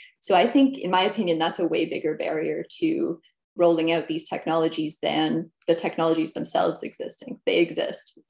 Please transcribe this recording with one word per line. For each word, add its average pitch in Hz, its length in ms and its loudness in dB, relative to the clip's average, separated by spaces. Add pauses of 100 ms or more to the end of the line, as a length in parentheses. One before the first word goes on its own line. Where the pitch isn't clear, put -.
(200)
So - 160 2
I 180 120 6
think, 269 320 4
in 180 100 -4
my 185 120 4
opinion, 190 360 0
that's 165 220 -2
a 175 80 0
way 160 180 0
bigger 156 300 -4
barrier 160 500 -4 (140)
to 170 420 -2 (340)
rolling 165 360 4
out 165 160 0
these 160 200 -6
technologies 160 760 -2
than 156 500 0 (160)
the 165 80 4
technologies 160 580 0
themselves 170 480 -2
existing. - 640 -12
They - 140 2
exist. - 580 -2 (120)